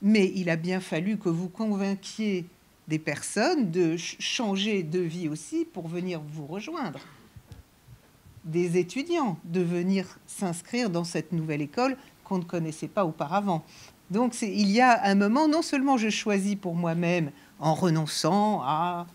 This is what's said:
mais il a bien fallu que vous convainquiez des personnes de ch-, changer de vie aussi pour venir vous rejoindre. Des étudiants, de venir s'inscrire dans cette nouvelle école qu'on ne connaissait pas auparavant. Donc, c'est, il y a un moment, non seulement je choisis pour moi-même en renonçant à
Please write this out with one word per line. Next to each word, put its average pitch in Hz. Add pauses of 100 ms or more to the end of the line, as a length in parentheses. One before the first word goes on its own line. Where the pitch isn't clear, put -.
mais 202
il 180
a 165
bien 180
fallu 185
que 190
vous 170
convainquiez 196 (420)
des 156
personnes 208
de 165
ch-, -
changer 202
de 165
vie 170
aussi 311
pour 170
venir 175 (140)
vous 151
rejoindre. 208 (1500)
Des 175
étudiants, 254
de 175
venir 180 (200)
s'inscrire 208
dans 170
cette 170
nouvelle 156
école 247 (280)
qu'on 190
ne 175
connaissait 165
pas 196
auparavant. 165 (460)
Donc, 240
c'est, 214
il 202
y 226
a 240
un 196
moment, 214
non 311
seulement 277
je 214
choisis 202
pour 180
moi-même 170 (300)
en 156
renonçant 170
à 170